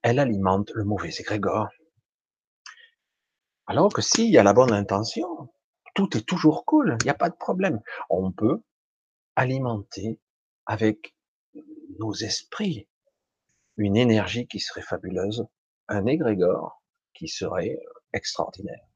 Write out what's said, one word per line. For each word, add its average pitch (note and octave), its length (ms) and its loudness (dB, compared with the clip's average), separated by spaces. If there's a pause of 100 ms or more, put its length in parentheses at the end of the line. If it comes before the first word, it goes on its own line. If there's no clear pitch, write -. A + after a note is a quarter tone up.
elle A#2+ 180 2
alimente G2+ 560 2
le G#2+ 80 -4
mauvais G2 260 -4
égrégore. G2+ 600 -2 (2000)
Alors E3 260 4
que - 120 -2
s'il A3+ 260 2
y D#3+ 80 8
a G#2+ 60 10
la G2+ 100 8
bonne A#2+ 200 6
intention, A2 800 -4 (440)
tout G3 200 0
est A2+ 120 -2
toujours D#3 380 2
cool, A#3+ 360 2
il - 40 0
n'y - 40 0
a C#3+ 60 0
pas - 160 0
de - 40 -16
problème. F#3 460 -2 (300)
On F#2 200 -2
peut C#3 300 0 (760)
alimenter B2 840 -4 (480)
avec A2 480 -2 (840)
nos - 160 -6
esprits A#2+ 760 -6 (920)
une G#2 200 2
énergie A#2 500 2
qui G2+ 120 -10
serait - 240 -10
fabuleuse, F#2 640 -6 (400)
un G2+ 180 -2
égrégore G#2+ 760 0 (300)
qui E2 140 -14
serait F2+ 520 -6 (340)
extraordinaire. - 720 -8 (100)